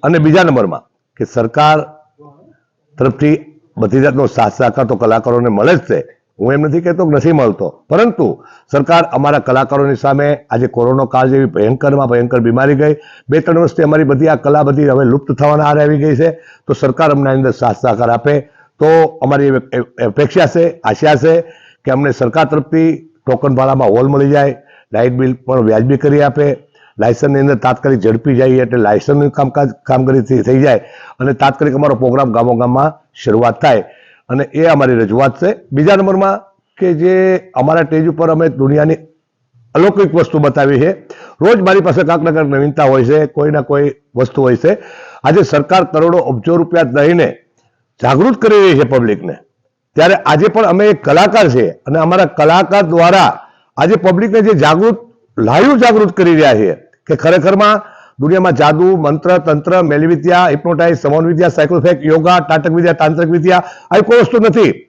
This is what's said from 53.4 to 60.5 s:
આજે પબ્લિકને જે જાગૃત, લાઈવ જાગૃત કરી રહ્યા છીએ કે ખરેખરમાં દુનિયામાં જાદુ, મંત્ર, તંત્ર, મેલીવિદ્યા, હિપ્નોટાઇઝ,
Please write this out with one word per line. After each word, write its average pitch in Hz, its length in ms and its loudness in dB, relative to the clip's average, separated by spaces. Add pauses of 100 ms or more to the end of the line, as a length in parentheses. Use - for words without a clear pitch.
આજે 165 180 2 (100)
પબ્લિકને 196 420 0
જે 220 60 2 (100)
જાગૃત, 180 340 2 (400)
લાઈવ 151 360 2 (100)
જાગૃત 214 340 2
કરી 170 220 2
રહ્યા 135 200 4
છીએ 92 160 0 (320)
કે 160 80 -2
ખરેખરમાં 190 600 2 (460)
દુનિયામાં 175 380 0
જાદુ, 156 260 2 (120)
મંત્ર, 151 340 -2 (140)
તંત્ર, 156 280 -2 (160)
મેલીવિદ્યા, 165 600 0
હિપ્નોટાઇઝ, 170 520 0